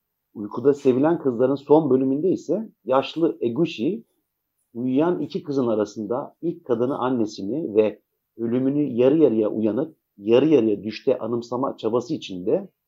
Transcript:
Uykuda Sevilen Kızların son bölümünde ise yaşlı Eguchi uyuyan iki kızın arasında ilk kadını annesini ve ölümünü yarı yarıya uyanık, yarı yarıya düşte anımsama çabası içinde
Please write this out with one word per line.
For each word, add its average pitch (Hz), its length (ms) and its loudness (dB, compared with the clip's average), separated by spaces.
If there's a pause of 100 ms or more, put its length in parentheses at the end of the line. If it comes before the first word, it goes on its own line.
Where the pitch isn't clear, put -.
(340)
Uykuda 117 400 0
Sevilen 143 440 2
Kızların 127 360 0
son 143 360 4
bölümünde 135 400 2
ise 190 380 -4 (160)
yaşlı 135 560 0
Eguchi 127 640 -2 (680)
uyuyan 131 460 0
iki 151 220 -8
kızın 135 260 -2
arasında 107 760 -4
ilk 170 220 -6
kadını 127 340 -2
annesini 117 800 -4
ve 107 240 2 (360)
ölümünü 131 460 -2
yarı 131 360 2
yarıya 110 300 4
uyanık, 110 480 -2 (200)
yarı 117 320 4
yarıya 110 340 4
düşte 107 360 -2
anımsama 120 580 -4
çabası 120 380 -2
içinde 110 540 -4 (200)